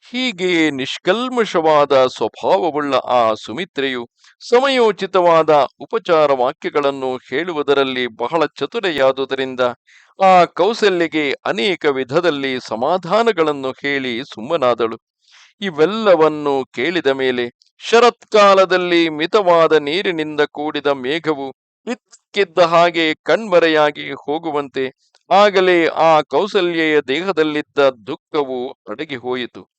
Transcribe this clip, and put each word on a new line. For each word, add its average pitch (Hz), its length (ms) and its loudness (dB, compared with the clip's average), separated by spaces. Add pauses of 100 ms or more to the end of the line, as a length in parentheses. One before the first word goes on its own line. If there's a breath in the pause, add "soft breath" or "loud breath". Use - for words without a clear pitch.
(140)
ಹೀಗೆ 180 580 -2
ನಿಷ್ಕಲ್ಮಶವಾದ 156 1400 0
ಸ್ವಭಾವವುಳ್ಳ 143 880 -2 (140)
ಆ 117 240 2
ಸುಮಿತ್ರೆಯು 131 680 -6 (400 soft breath)
ಸಮಯೋಚಿತವಾದ 190 1080 2 (280)
ಉಪಚಾರ 156 520 0
ವಾಕ್ಯಗಳನ್ನು 139 840 -2
ಹೇಳುವುದರಲ್ಲಿ 135 920 -2
ಬಹಳ 123 340 -4 (140)
ಚತುರೆಯಾದುದರಿಂದ 135 1040 -2 (580 soft breath)
ಆ 190 120 4 (140)
ಕೌಸಲ್ಯಗೆ 170 840 0 (140)
ಅನೇಕ 190 400 -4
ವಿಧದಲ್ಲಿ 139 760 -2
ಸಮಾಧಾನಗಳನ್ನು 160 1120 -2
ಹೇಳಿ 135 420 -6 (100)
ಸುಮ್ಮನಾದಳು. 120 760 -2 (640 soft breath)
ಇವೆಲ್ಲವನ್ನು 156 1120 2
ಕೇಳಿದ 156 340 -2
ಮೇಲೆ 131 380 0 (360)
ಶರತ್ಕಾಲದಲ್ಲಿ 190 1300 2
ಮಿತವಾದ 165 680 2
ನೀರಿನಿಂದ 156 640 -4 (100)
ಕೂಡಿದ 147 360 -6 (100)
ಮೇಘವು 139 500 -6 (400)
ಇದ್ದಕ್ಕಿದ್ದ 196 720 -6
ಹಾಗೆ 170 460 2 (180)
ಕಣ್ಮರೆಯಾಗಿ 160 880 0
ಹೋಗುವಂತೆ 143 720 -6 (440)
ಆಗಲೇ 185 580 4 (160)
ಆ 160 180 4
ಕೌಸಲ್ಯೆಯ 165 800 0
ದೇಹದಲ್ಲಿದ್ದ 151 800 -4 (260)
ದುಃಖವು 135 540 -6 (300)
ಅಡಗಿ 143 260 -10
ಹೋಯಿತು. 123 460 -8 (180)